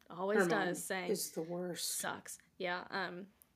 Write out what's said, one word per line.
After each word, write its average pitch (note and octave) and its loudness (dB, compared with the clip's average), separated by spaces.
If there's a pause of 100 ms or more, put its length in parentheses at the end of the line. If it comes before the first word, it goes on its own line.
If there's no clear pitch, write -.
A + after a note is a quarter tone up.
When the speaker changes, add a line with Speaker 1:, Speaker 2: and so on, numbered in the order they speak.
(100)
Speaker 1:
always F#3+ 4
Speaker 2:
Her F#3+ 8
mom F#3 4
Speaker 1:
does, E3+ -2
saying, F3+ -2
Speaker 2:
is F#3 0
the - -4
worst. F3 -2
Speaker 1:
"Sucks." - -6 (200)
Yeah, F3+ -2
um, F3+ -2 (300)